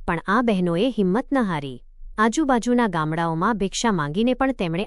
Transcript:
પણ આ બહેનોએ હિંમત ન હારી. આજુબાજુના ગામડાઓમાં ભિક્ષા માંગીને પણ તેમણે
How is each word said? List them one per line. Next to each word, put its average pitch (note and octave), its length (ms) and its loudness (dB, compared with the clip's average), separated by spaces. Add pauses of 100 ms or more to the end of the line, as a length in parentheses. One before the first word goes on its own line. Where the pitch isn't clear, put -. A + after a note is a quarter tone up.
પણ E3+ 200 0
આ G#3 140 4
બહેનોએ F#3 480 2
હિંમત G#3 420 0
ન C#4 60 2
હારી. D3 460 -4 (340)
આજુબાજુના A#3+ 720 2
ગામડાઓમાં E3 680 0
ભિક્ષા G3+ 340 -2
માંગીને F#3 420 0
પણ C4+ 180 0
તેમણે F3+ 360 -2